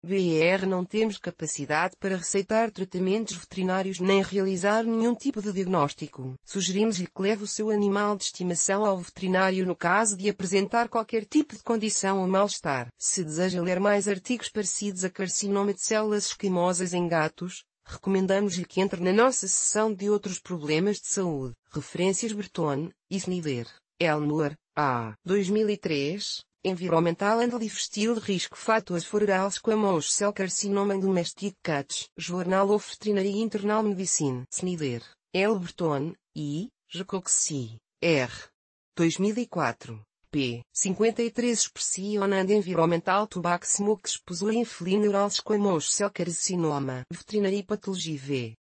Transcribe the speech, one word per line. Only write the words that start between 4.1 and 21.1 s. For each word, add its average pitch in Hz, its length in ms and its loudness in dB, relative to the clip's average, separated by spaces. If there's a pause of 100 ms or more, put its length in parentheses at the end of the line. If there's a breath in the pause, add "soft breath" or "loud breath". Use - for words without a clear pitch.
realizar 190 600 0
nenhum 226 320 2
tipo 233 260 -4
de 202 100 -4
diagnóstico. 165 840 -2 (100)
Sugerimos-lhe 185 640 0
que - 160 -10
leve 208 220 0
o - 20 -10
seu 214 240 -4
animal 208 460 2
de 190 80 -8
estimação 180 600 0
ao 196 140 2
veterinário 185 680 0
no 180 80 0
caso 208 400 2
de 190 140 -2
apresentar 196 600 0
qualquer 220 340 0
tipo - 320 2
de - 60 -18
condição 196 580 0
ou 185 80 2
mal-estar. 175 600 0 (100)
Se - 260 -2
deseja 175 380 0
ler 180 180 0
mais 202 280 4
artigos 208 420 -2
parecidos 202 540 -4
a 185 60 0
carcinoma 196 600 0
de 196 100 -6
células 214 440 0
esquimosas 180 680 0
em 175 160 0
gatos, 165 560 -2 (220)
recomendamos-lhe 190 800 0
que - 160 0
entre 175 200 0
na 185 100 4
nossa 226 360 4
seção 214 440 2
de 196 180 -2
outros 202 280 0
problemas 170 600 0
de - 100 -12
saúde. 143 460 -2 (160)